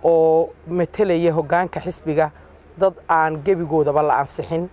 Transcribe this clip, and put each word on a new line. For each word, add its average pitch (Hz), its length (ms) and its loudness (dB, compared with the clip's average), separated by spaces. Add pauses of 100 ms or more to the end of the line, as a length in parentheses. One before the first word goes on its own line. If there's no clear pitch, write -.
oo 160 480 4 (140)
metelaya 170 640 0
hoggaanka 165 480 -2
xisbiga 156 500 -4 (460)
dad 185 180 0 (140)
aan 160 360 0
gebigoodaba 156 580 0
la 139 180 2
ansixin 160 520 -4